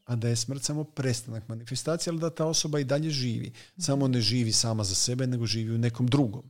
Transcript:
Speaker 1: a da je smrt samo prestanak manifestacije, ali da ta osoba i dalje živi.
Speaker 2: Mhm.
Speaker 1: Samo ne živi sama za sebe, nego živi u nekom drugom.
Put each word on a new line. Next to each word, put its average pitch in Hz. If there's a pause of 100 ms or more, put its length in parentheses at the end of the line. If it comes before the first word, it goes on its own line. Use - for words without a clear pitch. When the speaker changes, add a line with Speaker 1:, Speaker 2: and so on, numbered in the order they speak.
Speaker 1:
a 123
da 117
je 117
smrt 127
samo 151
prestanak 120
manifestacije, 131
ali 165
da 165
ta 156
osoba 156
i 143
dalje 147
živi. 123
Speaker 2:
Mhm. -
Speaker 1:
Samo 139
ne 127
živi 117
sama 110
za 95
sebe, 127
nego 120
živi 113
u 113
nekom 120
drugom. 127